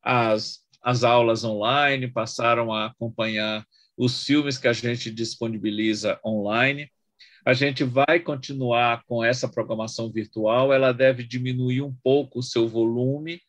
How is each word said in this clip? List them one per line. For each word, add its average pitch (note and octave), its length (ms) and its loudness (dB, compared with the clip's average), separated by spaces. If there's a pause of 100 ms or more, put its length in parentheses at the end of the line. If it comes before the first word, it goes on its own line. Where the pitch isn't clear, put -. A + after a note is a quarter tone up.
as, A2+ 600 0 (200)
as B2 220 0
aulas A#2 400 4
online, B2+ 680 0
passaram A#2 640 0
a A2 140 -2
acompanhar A2 760 -4 (320)
os B2 280 -2
filmes C#3+ 340 0
que - 100 0
a A#2+ 60 4
gente A#2 380 -4
disponibiliza A2 1120 -2
online. A#2 640 -2 (560)
A C3 80 4
gente C#3 300 0
vai C#3 360 2
continuar B2 880 -2
com A#2 180 -4
essa B2+ 240 0
programação A2+ 640 -6
virtual, A2+ 640 0
ela C3 180 4
deve B2+ 320 2
diminuir B2+ 580 -2
um C#3 220 -8
pouco C3 360 2
o B2+ 40 -6
seu A#2 240 0
volume B2+ 800 -2